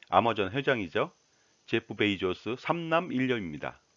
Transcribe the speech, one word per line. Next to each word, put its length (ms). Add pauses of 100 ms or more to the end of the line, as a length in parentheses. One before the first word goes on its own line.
(100)
아마존 420
회장이죠. 600 (520)
제프 300
베이조스 640
삼 320
남 220
일 160
녀입니다. 520 (160)